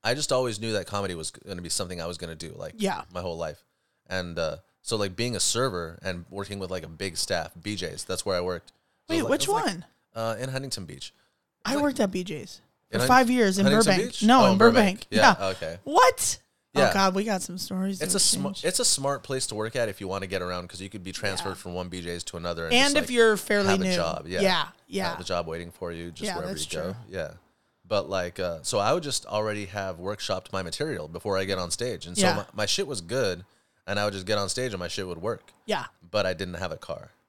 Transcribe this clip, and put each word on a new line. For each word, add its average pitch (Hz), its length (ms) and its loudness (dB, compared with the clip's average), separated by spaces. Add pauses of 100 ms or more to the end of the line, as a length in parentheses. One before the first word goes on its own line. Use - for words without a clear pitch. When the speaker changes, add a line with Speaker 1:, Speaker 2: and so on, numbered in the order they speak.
Speaker 1:
I 113 100 2
just 147 180 -4
always 123 280 0
knew 113 140 -4
that 95 120 -2
comedy 98 280 -2
was 80 160 -8
gonna 92 300 -12
be 87 80 -10
something 87 320 -4
I 82 60 -6
was 87 120 -6
gonna 82 180 -10
do, 80 200 -12
like, - 220 -12
Speaker 2:
Yeah. 196 240 -2 (100)
Speaker 1:
my 90 80 -6
whole 87 160 -6
life. 80 280 -8 (440)
And, 87 300 -4
uh, 78 200 -2 (220)
so, - 160 -4
like, 98 200 -2
being 120 200 -2
a 90 40 -2
server 90 640 -2
and 87 280 -6
working 98 280 -8
with, 92 120 -6
like, 90 140 -6
a 80 40 -14
big 80 300 -6
staff, 80 320 -2 (100)
B 107 160 -4
J's, - 280 -6
that's 92 200 -4
where 95 120 0
I 87 40 2
worked. 90 300 -4
So - 40 -20 (360)
Speaker 2:
Wait, 330 80 2
Speaker 1:
it 311 40 2
was, - 20 0
like, 190 60 0
Speaker 2:
which 285 180 2
Speaker 1:
it - 20 2
was, 440 140 2
like, 226 100 0
Speaker 2:
one? 165 100 -12 (300)
Speaker 1:
uh, 113 240 -2
in 127 120 -6
Huntington 131 340 -6
Beach. - 280 -14 (520)
Speaker 2:
I 240 100 0
Speaker 1:
Like, 285 80 2
Speaker 2:
worked 285 180 2
at 202 120 2
B 180 120 -2
J's 156 360 -10 (300)
for - 40 -16
Speaker 1:
in - 60 2
Hun-, - 80 2
Speaker 2:
five 247 200 8
years 220 300 4
in 196 80 6
Speaker 1:
Huntington 208 260 6
Speaker 2:
Burbank. 190 200 4
Speaker 1:
Beach? - 100 -4
Speaker 2:
No, 240 200 10
Speaker 1:
Oh, 202 40 10
Speaker 2:
in 190 60 8
Speaker 1:
in 190 60 6
Burbank. 220 420 8
Speaker 2:
Burbank. - 100 -14
Speaker 1:
Yeah, 220 280 8
Speaker 2:
Yeah. 98 100 0
Speaker 1:
okay. 85 360 -4
Speaker 2:
What? 494 540 4 (360)
Speaker 1:
Yeah. - 160 6
Speaker 2:
Oh - 40 0
God, 196 220 4
we 202 80 0
got 202 180 -2
some 180 160 -10
stories 190 400 -4
to 156 60 -4
Speaker 1:
It's 185 100 0
a 196 60 2
sm-, 185 260 4
Speaker 2:
exchange. 196 180 -6
Speaker 1:
it's 175 140 0
a 247 60 2
smart 139 400 2
place 131 240 -4
to - 80 -8
work 107 180 -4
at 120 140 0
if 98 120 -8
you 98 60 -6
wanna 95 220 -4
get 92 140 -2
around, 90 260 -4
'cause 87 120 -14
you 98 80 -10
could 95 140 -12
be 92 100 -10
transferred 98 380 -4
Speaker 2:
Yeah. 92 60 -4
Speaker 1:
from 90 180 -10
one 90 140 -4
B 90 140 -8
J's 87 220 -6
to - 120 -12
another. 85 300 -4
And 80 80 -2
Speaker 2:
And 254 100 6 (100)
Speaker 1:
just, - 20 4
Speaker 2:
if 302 80 2
Speaker 1:
like, - 60 -8
Speaker 2:
you're 226 260 4
fairly 202 340 0
Speaker 1:
have 196 100 2
a 185 40 0
Speaker 2:
new. 185 100 0
Speaker 1:
job, 165 340 -2
yeah. 180 140 -2
Speaker 2:
Yeah, 180 260 2 (180)
yeah. 175 240 -4
Speaker 1:
Have 170 100 -8
a - 40 -10
job 87 240 -2
waiting 85 240 -8
for 87 200 -8
you 85 200 -10
just 78 120 -12
Speaker 2:
Yeah, 180 120 -2
Speaker 1:
wherever - 180 -6
Speaker 2:
that's - 180 -6
Speaker 1:
you 80 60 -4
go. 78 140 -4
Speaker 2:
true. 107 40 -8 (140)
Speaker 1:
Yeah. 85 220 -6 (520)
But, 90 260 0
like, 90 280 -4
uh, 87 240 -2
so - 160 0
I 104 140 4
would 175 100 0
just 143 220 -4
already 107 420 -2
have 95 300 -6
workshopped 95 560 -6
my 95 100 -2
material 87 460 -6
before 95 300 -2
I 95 80 0
get 95 120 0
on 87 120 -4
stage. 120 360 -4
And 87 120 -10
so 185 80 4
Speaker 2:
Yeah. 180 100 4
Speaker 1:
my, 101 160 -4
my 104 140 -2
shit 185 200 0
was 131 140 -6
good, 92 460 -2 (400)
and 101 120 -2
I 104 60 0
would 104 80 0
just 95 140 -8
get 107 100 2
on 101 140 0
stage 127 240 -2
and 92 40 -6
my 87 100 -6
shit 95 180 -6
would 85 160 -8
work. 107 300 -6 (120)
Speaker 2:
Yeah. 185 220 -4 (240)
Speaker 1:
But 104 160 2
I 92 80 0
didn't 90 200 -6
have 87 160 -4
a 80 60 -8
car. - 360 -10 (160)